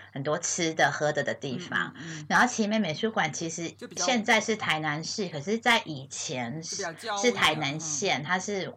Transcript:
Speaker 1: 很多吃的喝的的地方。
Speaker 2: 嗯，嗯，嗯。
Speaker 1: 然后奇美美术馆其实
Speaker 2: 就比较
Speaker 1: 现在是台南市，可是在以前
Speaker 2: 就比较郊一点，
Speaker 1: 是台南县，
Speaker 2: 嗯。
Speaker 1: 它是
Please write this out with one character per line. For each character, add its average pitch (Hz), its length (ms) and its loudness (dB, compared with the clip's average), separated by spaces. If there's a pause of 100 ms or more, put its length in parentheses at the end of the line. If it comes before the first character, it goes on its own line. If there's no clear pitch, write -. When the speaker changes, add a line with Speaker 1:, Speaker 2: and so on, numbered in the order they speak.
(120)
Speaker 1:
很 139 120 -6
多 151 160 0
吃 160 340 0
的 147 180 4
喝 151 200 2
的 147 100 0
的 110 140 0
地 127 240 -4
方。 - 380 -4
Speaker 2:
嗯， - 40 -14
嗯， 160 200 -10
嗯。 151 60 -12
Speaker 1:
然 190 140 6
后 247 60 6
奇 226 180 2
美 214 140 2
美 160 160 2
术 226 160 0
馆 160 200 2
其 165 200 -4
实 165 180 -6
Speaker 2:
就 - 180 -14
比 - 60 -16
较 339 100 -2
Speaker 1:
现 247 200 4
在 220 180 4
是 220 140 0
台 160 240 0
南 156 240 -2
市， 180 260 -4
可 147 120 -6
是 208 180 0
在 233 260 4
以 135 220 -8
前 127 560 -6
Speaker 2:
就 - 60 -10
比 - 120 -6
较 170 120 -4
郊 220 220 -6
一 196 60 0
点， 240 100 6
Speaker 1:
是 - 60 -
台 160 160 4
南 151 260 -2
县， 160 420 0
Speaker 2:
嗯。 - 20 -6
Speaker 1:
它 180 160 0
是 190 380 -4